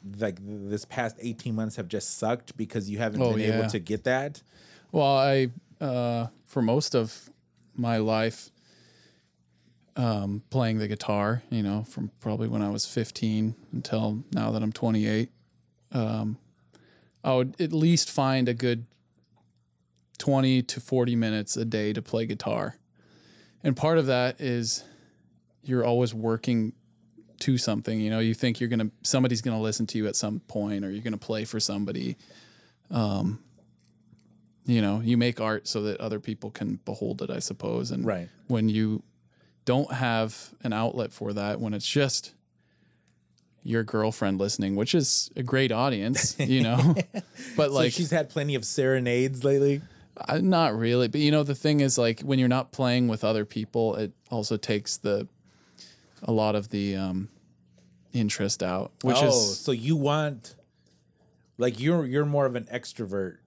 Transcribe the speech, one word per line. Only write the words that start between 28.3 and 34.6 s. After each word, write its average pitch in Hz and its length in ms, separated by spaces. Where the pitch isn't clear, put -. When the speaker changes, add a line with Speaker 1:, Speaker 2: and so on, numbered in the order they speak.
Speaker 2:
think 117 260
you're 120 100
gonna, 110 200
somebody's 123 380
gonna 113 200
listen 110 260
to - 100
you 107 100
at 101 80
some 107 260
point, 104 440
or 95 60
you're 104 120
gonna 110 140
play 107 260
for 110 160
somebody. 101 580
Um, 104 480